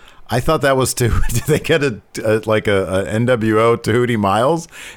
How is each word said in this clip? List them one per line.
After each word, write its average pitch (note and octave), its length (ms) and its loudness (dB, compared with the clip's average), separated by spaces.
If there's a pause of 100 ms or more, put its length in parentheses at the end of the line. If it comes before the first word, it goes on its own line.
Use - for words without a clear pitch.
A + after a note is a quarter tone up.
(300)
I B2+ 100 -2
thought D3+ 220 0
that C#3 160 2
was B2+ 160 0
Tahu-, G#2 320 2
<laughs> - 80 -2
did A2+ 100 -2
they D3 140 2
get D3 240 0
a, A#2 180 -2 (240)
a, A2 140 2 (100)
like, G#2+ 180 0
a, G2 200 2
a F#2+ 220 -2
N A2 180 -2
W A2 340 2
O A#2 160 4
Tahuti A#2+ 420 0
Miles? A#2 500 0 (280)